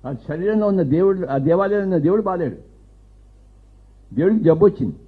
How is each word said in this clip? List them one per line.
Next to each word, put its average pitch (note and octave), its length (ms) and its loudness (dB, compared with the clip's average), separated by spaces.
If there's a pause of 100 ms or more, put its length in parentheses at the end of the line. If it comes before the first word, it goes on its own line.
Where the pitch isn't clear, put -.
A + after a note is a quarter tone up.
ఆ C#3+ 60 -8
శరీరంలో G3+ 540 -2
ఉన్న F#3+ 140 0
దేవుడు, F3 460 0
ఆ C3+ 100 -2
దేవాలయంలో G3 460 0
ఉన్న F#3+ 140 0
దేవుడు F3+ 240 2
బాలేడు. F3 360 -4 (1600)
దేవుడికి G3 280 0
జబ్బు D#3+ 220 4
వచ్చింది - 300 0 (120)